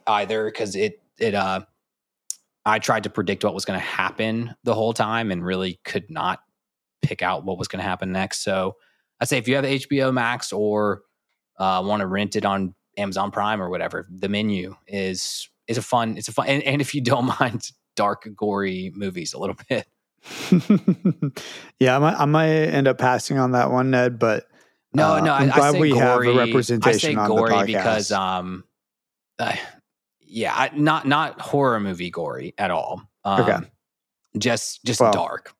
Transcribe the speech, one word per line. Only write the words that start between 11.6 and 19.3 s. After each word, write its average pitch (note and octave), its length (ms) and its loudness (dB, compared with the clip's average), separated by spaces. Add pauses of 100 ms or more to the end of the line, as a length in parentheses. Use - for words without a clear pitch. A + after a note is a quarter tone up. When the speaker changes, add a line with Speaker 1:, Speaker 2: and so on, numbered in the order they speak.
Speaker 1:
wanna G2+ 240 -2
rent G2 300 -4
it G#2 80 -2
on G2 300 0 (240)
Amazon G2 320 -4
Prime G#2 320 -2
or F2 80 -6
whatever, F2+ 400 -6
The F#2+ 180 -8
Menu G#2 480 -4 (100)
is, F#2+ 600 -6 (180)
is A#2+ 120 -4
a B2 40 -4
fun, A2+ 360 -2
it's A2+ 100 -10
a A2+ 40 -12
fun, C3 160 -2
and, C#3 160 0
and C#3 180 0
if - 120 -4
you - 60 -2
don't B2 240 2
<laughs> - 160 -4
mind B2 300 0 (260)
dark, G#2 400 0
gory G2 580 -4
movies F2+ 380 -8